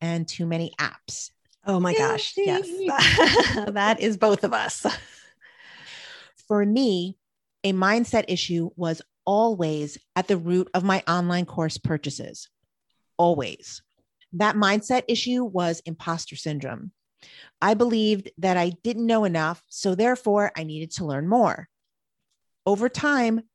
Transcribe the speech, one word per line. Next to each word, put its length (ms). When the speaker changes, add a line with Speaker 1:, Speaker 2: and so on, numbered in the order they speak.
Speaker 1:
and 260
too 180
many 320
apps. 540
Speaker 2:
Oh 140
my 140
gosh, 420
Speaker 1:
Guilty. 500
Speaker 2:
yes. 800
<laughs> 60
That 300
is 160
both 260
of 100
us. 320
Speaker 1:
For 160
me, 520
a 100
mindset 560
issue 460
was 260
always 720
at 120
the 100
root 360
of 100
my 240
online 380
course 320
purchases. 720
Always. 640
That 220
mindset 540
issue 340
was 420
imposter 520
syndrome. 540
I 120
believed 640
that 180
I 180
didn't 220
know 200
enough, 420
so 280
therefore 600
I 80
needed 280
to 140
learn 220
more. 400
Over 220
time, 540